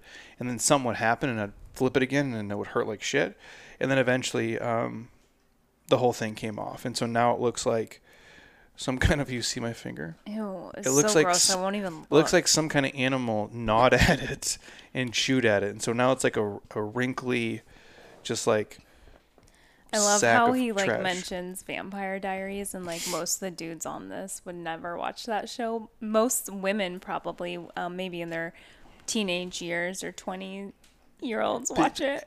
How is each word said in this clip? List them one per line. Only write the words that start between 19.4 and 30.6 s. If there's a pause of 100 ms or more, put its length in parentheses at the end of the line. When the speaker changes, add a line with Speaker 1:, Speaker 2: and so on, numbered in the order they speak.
Speaker 2:
I
love
Speaker 1:
sack
Speaker 2:
how
Speaker 1:
of
Speaker 2:
he,
like,
Speaker 1:
trash.
Speaker 2:
mentions
Vampire
Diaries,
and,
like,
most
of
the
dudes
on
this
would
never
watch
that
show. (100)
Most
women
probably, (180)
um,
maybe
in
their (520)
teenage
years
or
twenty-year-olds